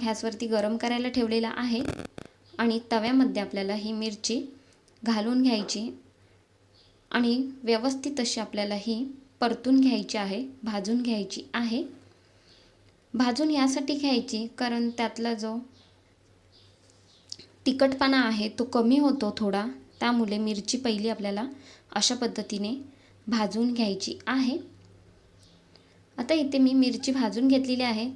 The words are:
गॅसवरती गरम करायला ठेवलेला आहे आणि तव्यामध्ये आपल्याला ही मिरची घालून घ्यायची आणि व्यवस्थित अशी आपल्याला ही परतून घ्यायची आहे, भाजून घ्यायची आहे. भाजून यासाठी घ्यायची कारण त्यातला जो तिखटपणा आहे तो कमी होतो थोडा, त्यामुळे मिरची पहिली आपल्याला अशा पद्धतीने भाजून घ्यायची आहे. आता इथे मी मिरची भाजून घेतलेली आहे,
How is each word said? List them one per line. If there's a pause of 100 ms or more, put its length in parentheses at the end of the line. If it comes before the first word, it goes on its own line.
गॅसवरती
गरम
करायला
ठेवलेला
आहे (720)
आणि (120)
तव्यामध्ये
आपल्याला
ही
मिरची (640)
घालून
घ्यायची (1200)
आणि (280)
व्यवस्थित
अशी
आपल्याला
ही (440)
परतून
घ्यायची
आहे, (200)
भाजून
घ्यायची (100)
आहे. (1300)
भाजून
यासाठी
घ्यायची (120)
कारण
त्यातला
जो (2000)
तिखटपणा
आहे
तो
कमी
होतो
थोडा, (340)
त्यामुळे
मिरची
पहिली
आपल्याला (440)
अशा
पद्धतीने (500)
भाजून
घ्यायची
आहे. (1600)
आता
इथे
मी
मिरची
भाजून
घेतलेली
आहे,